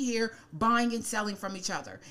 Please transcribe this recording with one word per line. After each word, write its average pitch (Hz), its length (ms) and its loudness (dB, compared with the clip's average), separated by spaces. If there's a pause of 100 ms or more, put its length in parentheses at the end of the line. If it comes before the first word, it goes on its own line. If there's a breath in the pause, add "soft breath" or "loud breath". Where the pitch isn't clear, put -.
here 233 320 0 (160 loud breath)
buying 233 420 4
and 226 100 -2
selling 208 300 -2
from 196 220 -6
each 185 140 -4
other. 143 300 -6 (100)